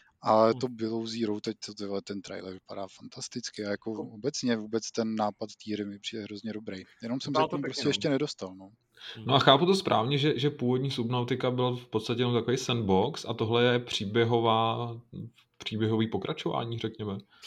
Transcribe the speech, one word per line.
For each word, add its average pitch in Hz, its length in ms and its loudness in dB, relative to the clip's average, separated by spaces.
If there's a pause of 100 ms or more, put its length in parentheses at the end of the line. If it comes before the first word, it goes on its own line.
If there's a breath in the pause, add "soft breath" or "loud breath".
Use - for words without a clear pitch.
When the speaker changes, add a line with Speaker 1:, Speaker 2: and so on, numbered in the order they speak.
(220 loud breath)
Speaker 1:
A 110 220 8
Speaker 2:
Hmm. 113 160 4
Speaker 1:
to 123 80 0
Below 113 380 -4
Zero, 110 340 -2
teď 110 160 -6 (100)
to, 107 80 -14
tyhle, 101 280 -6
ten 101 200 -8
trailer 95 300 -12
vypadá 95 340 -12
fantasticky. - 800 -12
A 101 40 -4
jako 107 240 -4
Speaker 2:
Cool. 120 200 -10
Speaker 1:
obecně 120 420 -2
vůbec 107 340 -4
ten 110 240 -2
nápad 107 340 -2 (160)
té 107 100 -6
hry 104 100 -4
mi 101 140 -10
přijde 107 240 -10
hrozně 104 300 -10
dobrý. 104 300 -10 (200)
Jenom 120 180 -4
jsem 147 120 -6
Speaker 2:
Vypadá 156 120 4
Speaker 1:
se - 40 2
k - 20 -12
Speaker 2:
to 160 60 -4
Speaker 1:
tomu 143 60 -4
Speaker 2:
pěkně, 131 120 -6
Speaker 1:
prostě 127 100 -6
Speaker 2:
no. 147 60 4
Speaker 1:
ještě 143 200 0
nedostal, 131 440 -2
no. 95 160 -18 (460 loud breath)
Speaker 2:
Hmm. 110 100 -14
Speaker 3:
No 127 80 4
a 139 40 8
chápu 139 280 8
to 190 80 6
správně, 135 440 2
že, 139 200 2
že 143 120 2
původní 127 400 0
Subnautica 127 600 -2
byl 127 260 0
v 123 100 -14
podstatě 113 360 0
jenom 120 120 2
takový 120 220 2
sandbox 110 680 2
a 117 100 -4
tohle 117 300 2
je 123 140 6
příběhová, 117 1160 2 (640)
příběhový 110 520 0
pokračování, 120 680 -4
řekněme. 104 400 -4 (280 loud breath)